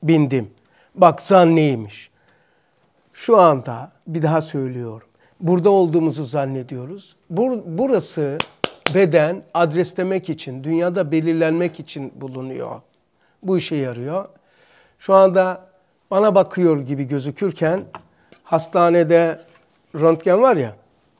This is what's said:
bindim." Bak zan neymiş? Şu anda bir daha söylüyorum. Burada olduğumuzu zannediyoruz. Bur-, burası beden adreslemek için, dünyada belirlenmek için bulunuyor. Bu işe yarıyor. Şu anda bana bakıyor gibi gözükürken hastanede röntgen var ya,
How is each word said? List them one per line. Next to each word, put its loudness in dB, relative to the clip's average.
bindim." 2
Bak 4
zan 4
neymiş? -2
Şu 2
anda 2
bir -4
daha 2
söylüyorum. -8
Burada 2
olduğumuzu 0
zannediyoruz. -10
Bur-, -4
burası -4
beden 2
adreslemek -2
için, -12
dünyada -2
belirlenmek 0
için -14
bulunuyor. -12
Bu 0
işe -4
yarıyor. -6
Şu 0
anda 4
bana 2
bakıyor 2
gibi -6
gözükürken -4
hastanede 2
röntgen 2
var 4
ya, -6